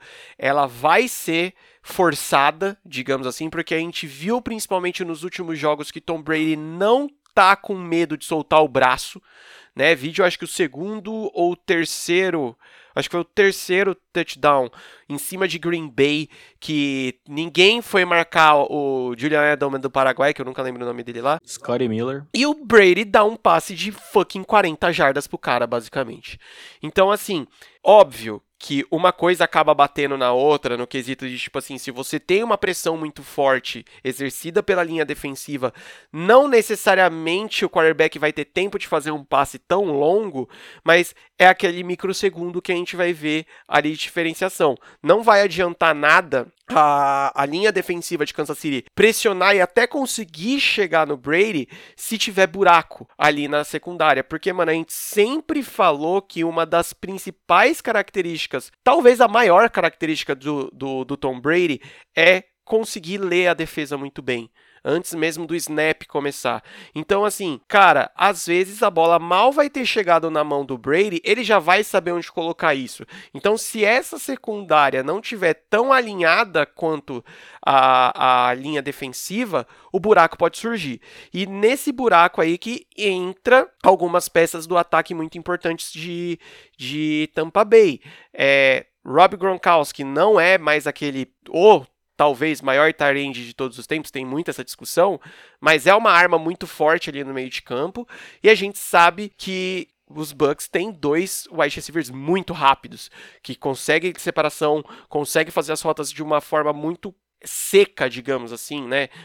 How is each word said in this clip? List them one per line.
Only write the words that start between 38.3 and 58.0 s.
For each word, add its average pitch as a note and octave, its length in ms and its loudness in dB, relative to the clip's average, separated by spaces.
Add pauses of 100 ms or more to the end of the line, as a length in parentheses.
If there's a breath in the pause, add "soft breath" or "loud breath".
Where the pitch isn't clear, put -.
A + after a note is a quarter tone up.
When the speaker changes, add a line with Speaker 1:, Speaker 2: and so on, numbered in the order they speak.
Speaker 1:
ter D3+ 140 -6
tempo F#3+ 340 -4
de - 80 -12
fazer D#3 240 -2
um D3+ 100 -6
passe C#3 380 -2
tão F#3+ 320 0
longo, D3 560 0 (340 loud breath)
mas E3+ 320 2 (240 soft breath)
é F3+ 80 6
aquele F3+ 380 4
microsegundo F3 760 -4
que - 100 -6
a F3+ 40 0
gente F3 200 -6
vai F3 160 0
ver D#3 340 -4 (220 soft breath)
ali D3+ 240 0
de D#3 60 -8
diferenciação. E3 800 -2 (240 soft breath)
Não F#3 200 2
vai G#3+ 200 6
adiantar F3 520 0
nada D3 540 4 (220)
a, C#3 720 2
a C#3 40 2
linha F3+ 260 0
defensiva F3 540 -4
de - 80 -12
Kansas D3+ 240 -6
City C#3 280 -6 (100)
pressionar G3+ 580 4
e G3 60 4
até A3+ 260 2
conseguir A#3 760 -4
chegar E3 440 0
no C#3+ 120 -6
Brady D#3 500 -2 (300 loud breath)
se - 200 -8
tiver F#3+ 300 0
buraco E3+ 720 2
ali D3 320 2
na D3 160 -2
secundária. D#3 580 0
Porque, F3+ 300 -6
mano, E3+ 180 0
a - 20 2
gente E3 200 -4
sempre C#4 720 -2
falou F3 580 0
que E3 240 -6
uma E3 200 -2
das E3+ 280 -2
principais F#3+ 880 -2
características, F3 880 -6 (120)